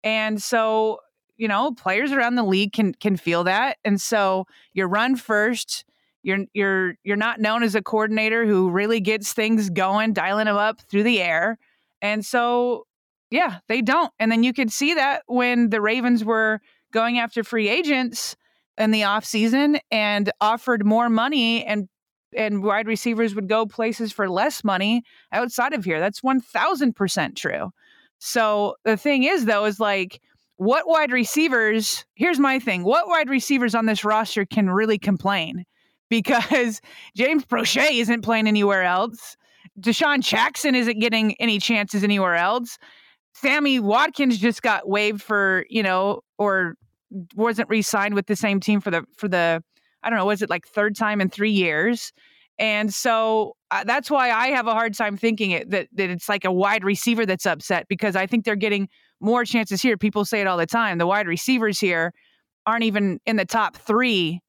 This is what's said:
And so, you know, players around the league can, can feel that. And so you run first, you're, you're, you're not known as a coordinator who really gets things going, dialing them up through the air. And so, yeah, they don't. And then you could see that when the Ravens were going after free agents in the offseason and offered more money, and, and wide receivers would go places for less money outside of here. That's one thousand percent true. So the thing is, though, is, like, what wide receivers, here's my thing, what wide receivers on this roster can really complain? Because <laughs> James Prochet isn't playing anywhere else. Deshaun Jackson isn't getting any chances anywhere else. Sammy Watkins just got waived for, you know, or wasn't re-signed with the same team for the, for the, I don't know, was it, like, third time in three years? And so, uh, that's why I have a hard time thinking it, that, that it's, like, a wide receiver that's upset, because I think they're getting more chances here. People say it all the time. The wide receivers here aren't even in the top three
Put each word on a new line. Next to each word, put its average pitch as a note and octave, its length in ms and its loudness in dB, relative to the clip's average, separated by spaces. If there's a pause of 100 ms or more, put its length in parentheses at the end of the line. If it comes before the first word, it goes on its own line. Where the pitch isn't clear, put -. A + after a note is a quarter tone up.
And G#3+ 400 -2
so, A3 560 0 (380)
you A3+ 100 -4
know, A3 260 0
players A3+ 380 -2
around B3 240 0
the A#3+ 80 0
league G3 300 2
can, G3+ 220 0
can G3+ 220 -2
feel E3+ 280 0
that. G#3 400 0
And G3+ 160 0
so F#3+ 440 0 (300)
you F#3+ 120 0
run A3 280 0
first, A3 720 -2 (400)
you're, F#3+ 280 -2
you're, F#3+ 520 0
you're G3+ 120 -2
not A3 240 -2
known G#3+ 220 0
as A3 140 0
a G#3+ 40 2
coordinator A3 640 0
who F#3+ 260 2
really G#3 300 0
gets G#3 320 -2
things A3 380 0
going, G3 420 0
dialing G3 340 0
them G#3 100 0
up G#3+ 260 0
through G3+ 220 0
the A3+ 180 2
air. F3 360 0 (440)
And G#3 240 -2
so, A#3+ 600 0 (440)
yeah, B3 280 0 (100)
they A3 140 0
don't. C#4+ 360 0
And A3 140 0
then A3+ 100 2
you B3 100 2
could A#3 200 -2
see D4 220 0
that C#4 340 0
when B3 420 2
the A3 100 0
Ravens A3+ 440 0
were A3 360 0 (320)
going A#3 280 0
after A#3 240 -4
free A3 240 -2
agents B3+ 680 -2 (420)
in A3 140 2
the G#3+ 120 2
offseason A3+ 760 2 (140)
and G#3 480 0
offered A3 440 0
more A3+ 240 4
money, A#3 560 0
and, G#3 240 -4 (480)
and G#3 280 -2
wide G#3+ 240 0
receivers A3+ 480 -2
would G3 120 -6
go A3 160 2
places A3+ 460 -4
for G3 180 -4
less G3 360 -2
money G#3 400 0 (260)
outside B3 420 -2
of A#3 120 -4
here. D#3+ 160 -2
That's G3 200 -4
one C4 200 0
thousand C4 560 0
percent F#3 400 -2
true. F2 340 -6 (480)
So G#3 560 0 (100)
the A3 120 2
thing C#4 260 0
is, D4+ 220 2
though, G#3+ 220 2
is, G3+ 120 -2
like, G3 420 -2 (360)
what C4 320 0
wide D#4 240 2
receivers, A#3 920 0 (120)
here's E4+ 240 2
my C4+ 180 2
thing, F#3 240 -2
what D4 240 2
wide D#4+ 240 0
receivers B3 460 0
on A3+ 100 2
this G#3+ 180 0
roster G#3+ 400 0
can G3+ 240 0
really G#3+ 300 2
complain? F#3 680 -2 (440)
Because A#3 720 0 (180)
<laughs> - 180 -20
James C4+ 280 2
Prochet C4 480 0
isn't A#3 300 0
playing A3 260 2
anywhere G3+ 340 2
else. F#3+ 540 -2 (440)
Deshaun C4+ 420 2
Jackson C4 520 0
isn't A#3+ 240 0
getting A3 360 0
any G#3+ 260 -2
chances G#3 420 -2
anywhere G3 320 2
else. G#3+ 420 -2 (560)
Sammy C#4 460 0
Watkins B3 600 2
just A3 220 0
got G#3+ 280 0
waived G#3 340 0
for, G3 480 0
you A3 120 0
know, F#3+ 380 0 (160)
or F#3+ 380 0 (600)
wasn't A3 340 0
re-signed G#3 460 0
with G3+ 120 -2
the G#3+ 80 0
same G3+ 240 0
team G#3 220 2
for G3 100 -4
the, E3+ 140 -2 (120)
for G#3 120 -4
the, E3+ 340 2 (400)
I A3+ 80 -4
don't A3+ 80 -2
know, F#3+ 80 0
was G#3 160 0
it, - 80 -4
like, F3+ 160 -4
third G#3 300 -2
time G#3+ 240 -2
in F#3+ 100 0
three G#3+ 220 0
years? F#3 600 0 (460)
And G#3+ 340 0
so, A3 640 0 (140)
uh, G3 140 -2
that's A#3+ 260 -2
why B3+ 220 2
I A#3 160 0
have B3+ 180 0
a A#3 60 0
hard A3 220 -2
time G#3 220 -4
thinking G#3+ 360 0
it, E3+ 180 -4
that, F#3 240 -2
that F#3+ 160 -2
it's, F3+ 180 -8
like, G3+ 160 -2
a F#3 80 0
wide G3+ 300 2
receiver G#3+ 420 0
that's F#3 220 -2
upset, E3+ 420 -2
because G3 280 -2
I F#3+ 100 0
think A3+ 180 0
they're G#3+ 120 0
getting G3+ 320 0 (320)
more A#3+ 240 2
chances G#3+ 360 -2
here. A#3 160 2
People G#3 280 0
say G#3+ 160 -2
it G3 80 0
all F#3 80 0
the E3+ 100 0
time. G#3 320 -2
The E3+ 80 2
wide G3 220 0
receivers A3 500 0
here E3+ 340 0 (540)
aren't A3+ 180 0
even G3+ 420 0
in A3+ 100 0
the G3 80 0
top G#3 320 -2
three G#3 720 0